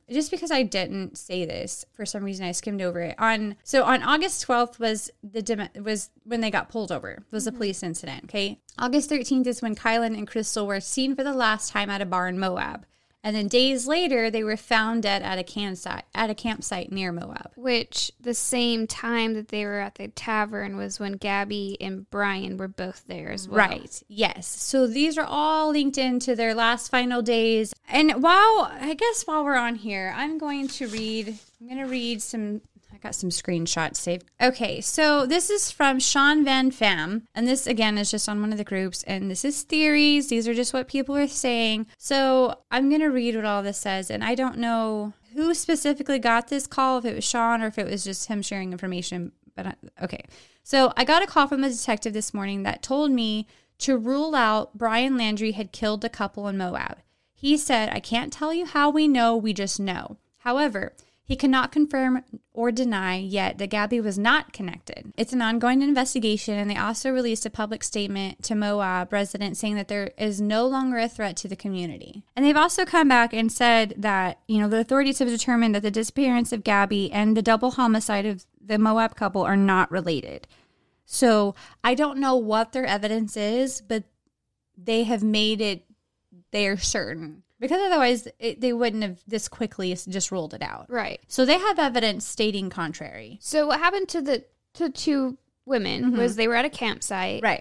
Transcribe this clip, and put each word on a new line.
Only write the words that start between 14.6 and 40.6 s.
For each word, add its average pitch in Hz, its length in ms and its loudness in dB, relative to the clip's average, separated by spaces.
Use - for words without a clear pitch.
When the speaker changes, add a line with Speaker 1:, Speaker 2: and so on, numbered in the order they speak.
Speaker 1:
dead 196 180 0
at 190 180 -4
a 185 40 -6
campsite, 190 600 -8
at 220 140 0
a 214 60 -2
campsite 214 580 -6
near 190 180 -4
Moab. 170 460 -10
Speaker 2:
Which, 240 520 -2
the 240 140 -4
same 240 520 0
time 233 460 -2
that 214 160 -8
they 208 160 -6
were 202 140 -6
at 202 160 -8
the 202 140 -12
tavern 214 680 -4
was 196 200 -8
when 202 160 -6
Gabby 202 680 -4
and 190 280 -10
Brian 196 460 -4
were 190 140 -8
both 185 380 -10
there 180 240 -10
as 190 180 -10
well. 202 80 2
Speaker 1:
Right, - 500 0
yes. 202 400 -2
So - 400 2
these 294 300 2
are 302 100 0
all 311 440 2
linked 285 260 2
into 254 380 0
their 226 180 0
last 233 360 0
final 247 320 0
days. 226 520 2
And 302 340 4
while, 392 480 6
I 294 260 -6
guess 440 260 0
while 311 200 0
we're 285 140 2
on 233 180 0
here, 202 400 -4
I'm 302 220 -4
going 285 320 -4
to 262 180 -8
read, 220 500 -6
I'm 233 80 -20
gonna 262 200 -8
read 240 340 -4
some, 214 400 -6
I 208 60 -20
got - 160 -10
some 185 140 -4
screenshots 165 680 -2
saved. 175 280 -4
Okay, 247 400 0
so 294 460 2
this 339 240 0
is 403 200 0
from 269 280 2
Sean 285 440 4
Van 262 280 4
Pham, 196 520 0
and 233 120 0
this, 262 200 0
again, 220 300 2
is 208 120 0
just 214 180 -2
on 208 140 -2
one 214 100 -2
of 214 60 -4
the 208 60 -4
groups, 190 400 -4
and 190 260 -4
this 180 160 -6
is 285 160 -2
theories. 294 680 4
These 233 180 0
are 233 80 0
just 240 180 -2